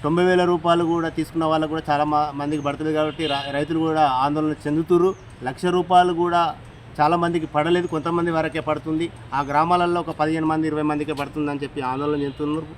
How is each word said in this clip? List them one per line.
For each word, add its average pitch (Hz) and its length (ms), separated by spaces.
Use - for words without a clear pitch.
తొంభై 170 200
వేల 180 200
రూపాయలు 170 400
కూడా 165 320
తీసుకున్న 160 340
వాళ్ళకు 156 240
కూడా 160 160
చాలా 147 220
మా-, 151 180
మందికి 147 260
పడతలేదు 151 300
కాబట్టి 151 300
రా-, 139 200
రైతులు 147 220
కూడా 156 240
ఆందోళన 151 300
చెందుతుర్రు. 165 460
లక్ష 139 180
రూపాయలు 180 360
కూడా 170 300
చాలామందికి 170 560
పడలేదు, 170 400
కొంతమంది 170 360
వరకే 160 300
పడుతుంది. 156 460
ఆ 139 60
గ్రామాలలో 175 540
ఒక 160 160
పదిహేను 160 320
మంది, 156 180
ఇరవై 151 200
మందికే 151 300
పడుతుందని 143 440
చెప్పి 143 160
ఆందోళన 147 320
చెందుతున్నారు 151 420